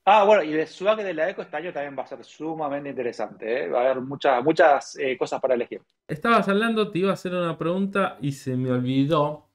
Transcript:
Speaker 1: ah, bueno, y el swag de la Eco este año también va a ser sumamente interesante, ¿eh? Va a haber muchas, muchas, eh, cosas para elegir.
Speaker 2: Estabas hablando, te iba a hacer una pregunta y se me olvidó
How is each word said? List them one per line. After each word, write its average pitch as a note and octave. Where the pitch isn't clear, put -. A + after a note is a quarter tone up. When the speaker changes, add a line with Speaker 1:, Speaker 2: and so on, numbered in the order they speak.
Speaker 1:
ah, G3+
bueno, G3+
y D3+
el D#3
swag G#3
de G3
la D#3+
Eco G3+
este -
año E3
también C#3+
va B2+
a -
ser A#2+
sumamente D3
interesante, A#2+
¿eh? E3+
Va C3+
a B2+
haber C3
muchas, C3
muchas, D#3
eh, C3
cosas C#3
para B2+
elegir. A#2+
Speaker 2:
Estabas G#3+
hablando, G#3+
te E3
iba F#3+
a -
hacer F3+
una F3
pregunta F#3+
y C#3
se C3
me B2+
olvidó C#3